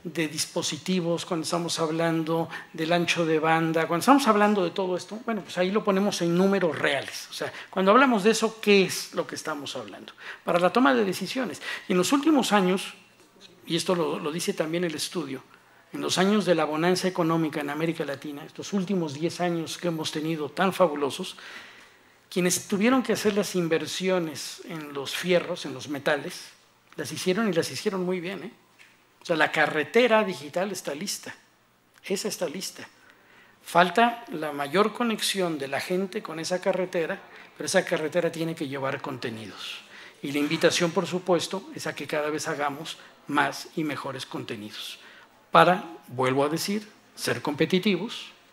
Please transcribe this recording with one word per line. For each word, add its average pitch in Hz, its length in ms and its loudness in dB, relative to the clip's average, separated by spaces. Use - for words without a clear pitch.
de 165 260 -2
dispositivos, 165 960 -2
cuando 160 180 -2
estamos 170 340 -2
hablando 165 680 0
del 160 200 -2
ancho 170 340 2
de 160 120 4
banda, 160 500 4
cuando 165 120 0
estamos 277 260 8
hablando 208 380 6
de 170 60 0
todo 180 260 -2
esto, 202 300 -8
bueno, 214 160 -4
pues - 160 -10
ahí 185 120 2
lo 208 140 0
ponemos 196 380 2
en 170 120 2
números 185 440 4
reales. - 500 -2
O - 60 -16
sea, - 180 -6
cuando 190 220 2
hablamos 240 340 6
de 226 60 8
eso, 220 320 0
¿qué 202 220 8
es - 300 -4
lo 175 120 -2
que - 80 -10
estamos 143 420 -8
hablando? 104 380 -12
Para 175 140 2
la 175 140 4
toma 262 220 6
de 226 100 4
decisiones. 190 560 -4
Y 208 40 0
en 180 60 4
los 180 140 4
últimos 285 400 4
años, 190 420 2
y 160 80 -4
esto 170 220 0
lo, 165 240 0
lo 156 100 -4
dice 175 220 -2
también 170 320 -2
el 160 100 -2
estudio, 135 480 -6
en 143 80 -8
los 143 180 -2
años 196 260 4
de 175 100 4
la 160 100 2
bonanza 175 440 2
económica 160 520 0
en 143 100 -4
América 156 340 -2
Latina, 143 400 -8
estos - 280 -12
últimos 180 420 -2
diez 160 260 -4
años 170 360 -2
que 175 120 -4
hemos 160 240 -4
tenido 156 360 -4
tan 180 240 2
fabulosos, 147 640 0
quienes 175 380 0
tuvieron 233 340 4
que 214 120 0
hacer 208 200 0
las 196 220 0
inversiones 165 1120 -2
en 151 240 -10
los 139 240 -6
fierros, 175 500 0
en 135 80 -6
los 123 140 -12
metales, 147 640 -4
las - 160 -8
hicieron 185 360 0
y 180 40 0
las 160 180 0
hicieron 185 340 -4
muy 180 160 -2
bien, 170 240 -8
¿eh? 220 80 -12
O - 40 -20
sea, 170 100 2
la 151 160 4
carretera 160 720 4
digital 175 480 -4
está - 220 -8
lista. - 400 -8
Esa 202 240 -4
está 175 200 -4
lista. 151 380 -10
Falta 185 680 4
la 156 240 -6
mayor 147 400 0
conexión 190 640 -2
de 135 100 -6
la 135 120 -4
gente 190 420 -4
con 160 160 -10
esa 180 220 -4
carretera, 185 600 -2
pero 147 100 -8
esa 180 180 2
carretera 165 460 0
tiene 165 240 -4
que 151 140 -6
llevar 139 320 -4
contenidos. 113 800 -8
Y 139 100 -6
la 147 60 0
invitación, 160 540 2
por 175 140 0
supuesto, 180 680 -2
es - 120 -8
a 151 80 -6
que 147 120 -10
cada 151 240 -2
vez 151 180 -4
hagamos 147 500 -4
más 143 500 -2
y 160 80 -2
mejores 135 400 -6
contenidos. 117 720 -10
Para, 175 340 6
vuelvo 127 360 2
a 147 40 2
decir, 202 400 -4
ser 117 260 -4
competitivos 180 840 0